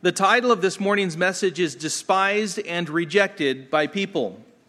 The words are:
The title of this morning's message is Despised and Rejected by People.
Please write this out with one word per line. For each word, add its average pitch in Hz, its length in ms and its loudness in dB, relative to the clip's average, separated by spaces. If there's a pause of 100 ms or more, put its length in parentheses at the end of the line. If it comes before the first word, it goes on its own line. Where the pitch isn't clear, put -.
The 180 100 2
title 233 400 2
of 190 100 2
this 185 180 -2
morning's 196 380 0
message 180 420 -2
is 156 160 -2
Despised 190 840 -2
and 170 300 -6
Rejected 156 840 0
by 151 160 2
People. 165 520 -4 (300)